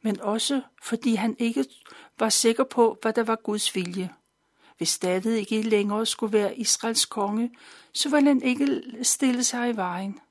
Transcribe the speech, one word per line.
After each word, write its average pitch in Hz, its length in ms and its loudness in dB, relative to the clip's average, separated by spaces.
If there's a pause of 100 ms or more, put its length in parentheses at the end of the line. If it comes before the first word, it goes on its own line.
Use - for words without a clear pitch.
men 214 180 -2
også 226 420 -2 (200)
fordi 233 320 0
han 220 240 -2
ikke 233 260 0 (540)
var 226 100 0
sikker 226 360 4
på, 226 380 2
hvad 220 100 0
der 233 100 0
var 226 140 0
Guds 214 380 -4
vilje. 180 400 -4 (600)
Hvis - 220 -2
David 185 340 0
ikke 220 300 0
længere 214 440 2
skulle 214 260 -4
være 208 260 0
Israels 226 460 0
konge, 214 460 -2 (420)
så - 160 -2
ville 285 200 6
han 269 140 4
ikke 262 400 0 (200)
stille 254 420 0
sig 240 260 -2
i 233 60 -2
vejen. 190 440 -6 (100)